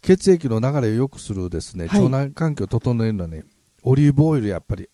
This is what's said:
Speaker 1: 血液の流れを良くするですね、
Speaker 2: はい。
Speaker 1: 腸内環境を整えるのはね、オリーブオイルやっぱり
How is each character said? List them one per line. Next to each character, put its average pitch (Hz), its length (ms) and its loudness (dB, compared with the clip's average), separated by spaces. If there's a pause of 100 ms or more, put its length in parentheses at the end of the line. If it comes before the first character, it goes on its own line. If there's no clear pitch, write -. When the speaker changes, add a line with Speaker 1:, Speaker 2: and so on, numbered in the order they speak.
Speaker 1:
血 185 320 4
液 165 160 0
の 110 120 0
流 139 200 -2
れ 110 120 0
を - 20 -2
良 131 160 0
く - 100 -20
す - 140 -10
る 92 160 -6
で 82 100 -6
す - 160 -14
ね、 85 100 -6
Speaker 2:
は 190 120 0
い。 - 40 4
Speaker 1:
腸 123 60 4
内 135 240 -2
環 160 220 -4
境 - 100 -6
を - 20 -2
整 117 380 -2
え 110 40 0
る 110 40 -2
の 95 120 -4
は 82 40 -8
ね、 80 160 -12 (380)
オ 127 120 2
リ 143 140 4
ー 143 60 6
ブ 143 100 4
オ 156 140 2
イ - 20 -2
ル 104 80 -2
や 87 120 -4
っ - 60 -12
ぱ - 100 -6
り - 180 -14